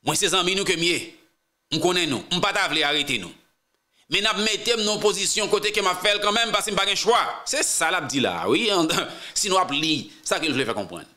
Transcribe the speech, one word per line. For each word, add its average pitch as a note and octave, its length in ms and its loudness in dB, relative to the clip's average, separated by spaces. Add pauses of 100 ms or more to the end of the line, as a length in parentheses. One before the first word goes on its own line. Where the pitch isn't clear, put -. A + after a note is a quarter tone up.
Mwen, D3+ 160 0
se F3+ 140 2
zanmi F#3 260 2
nou G3 80 -2
ke F3 100 2
m E3 80 -2
ye. E3+ 140 2 (720)
M D#3+ 100 -2
konnen F3 280 2
nou. G#2+ 240 -4
M F3 80 0
pa G3+ 120 2
ta G3 160 2
vle D3+ 160 0
arete C#3+ 360 0
nou. E2+ 100 -14 (800)
Men G3+ 140 0
n - 20 4
ap G3+ 140 0
mete A3 340 0
m A3 80 -2
nan G#3 160 -2
pozisyon G3+ 500 0
kote G#3 220 2
ke G#3+ 100 0
m F#3+ 60 2
a F3+ 140 2
fè G#3 140 4
l G3+ 60 -4
kanmenm G#3+ 300 2
paske G3+ 220 -2
m F#3 40 2
pa G3 100 2
gen G3 100 0
chwa. A3 220 4 (280)
Se D4 160 0
sa E3 280 0
l F#3 80 0
ap C#3 100 -8
di C3+ 140 0
la, F2 260 0
wi. G3 160 2 (360)
<laughs> - 360 -10
Si A3 100 -2
nou F#3+ 120 4
ap F3 120 0
li, D3 380 -2 (160)
sa F#3+ 160 0
ke D#3 80 -2
l B2 60 -2
vle C3 120 0
fè A2+ 80 -2
konprann. E2+ 300 -10 (100)